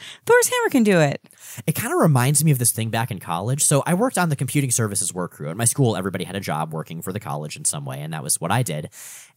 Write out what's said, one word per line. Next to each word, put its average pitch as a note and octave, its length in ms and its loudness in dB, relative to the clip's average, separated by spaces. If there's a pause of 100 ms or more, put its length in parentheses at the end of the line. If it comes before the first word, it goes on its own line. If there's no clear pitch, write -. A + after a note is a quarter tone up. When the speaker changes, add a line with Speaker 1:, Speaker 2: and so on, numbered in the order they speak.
(260)
Speaker 1:
Thor's A#4+ 220 6
hammer A#4+ 200 2
can B3+ 140 4
do G3 180 6
it." - 260 0 (400)
Speaker 2:
It D#3+ 80 0
kind B3 200 -4
of F#4 40 2
reminds D3 460 4
me D#3+ 60 6
of C3 80 4
this A#2+ 140 2
thing A2 180 -2
back A2+ 200 -2
in F#2 100 -8
college. G#2 440 -2
So C#3 220 4
I E3 80 2
worked A#3 240 0
on F3+ 100 2
the C#3+ 80 0
computing C#3 340 0
services F#2+ 440 -2
work F2+ 180 -4
crew. D2 160 -10
At E2+ 80 -6
my A#2 80 -2
school, A#2+ 320 2
everybody F#2 280 -4
had F2+ 120 -8
a G2 40 -4
job D#2+ 340 -4
working D#2+ 260 -8
for F#2+ 120 -8
the G#2 80 -4
college D2+ 360 -8
in D2+ 80 -14
some C#2+ 220 -4
way, C2+ 160 -8
and D#2 100 -8
that D2+ 100 -8
was - 160 -2
what F2 140 -2
I B2+ 100 2
did. D#2 280 -6 (460)